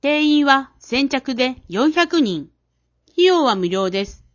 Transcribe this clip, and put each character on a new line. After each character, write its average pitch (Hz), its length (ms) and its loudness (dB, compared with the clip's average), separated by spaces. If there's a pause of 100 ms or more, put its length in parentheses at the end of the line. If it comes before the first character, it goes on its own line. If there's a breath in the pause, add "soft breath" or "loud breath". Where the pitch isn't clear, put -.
定 302 220 0
員 294 220 2
は 269 340 2
先 269 280 -4
着 262 280 -4
で 254 340 -4
四 240 220 0
百 339 280 0
人。 180 300 -2 (640)
費 349 140 2
用 359 180 4
は 233 120 2
無 180 140 -2
料 190 200 -2
で 196 160 -4
す。 - 300 -20